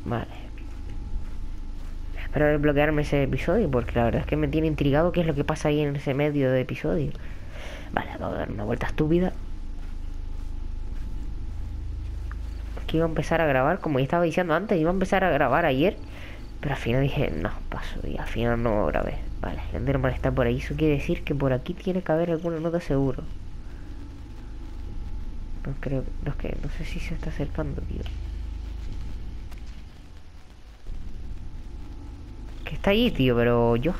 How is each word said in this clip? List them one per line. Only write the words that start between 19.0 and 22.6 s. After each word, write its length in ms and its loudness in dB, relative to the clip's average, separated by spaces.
Vale, 200 -4
Slenderman 420 2
está 180 2
por 160 4
ahí, 120 2
eso 160 -4
quiere 200 4
decir 280 0
que 120 0
por 180 2
aquí 220 -2
tiene 280 -2
que 100 0
haber 180 4
alguna 300 0